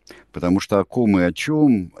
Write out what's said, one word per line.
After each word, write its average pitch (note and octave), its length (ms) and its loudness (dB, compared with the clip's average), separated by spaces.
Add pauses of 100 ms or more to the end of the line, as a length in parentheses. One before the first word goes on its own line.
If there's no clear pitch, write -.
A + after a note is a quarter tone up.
(320)
потому F2 280 0
что G2+ 200 0
о F#2 40 0
ком G#2+ 360 0
и - 20 2
о F2 100 0
чём C3+ 680 0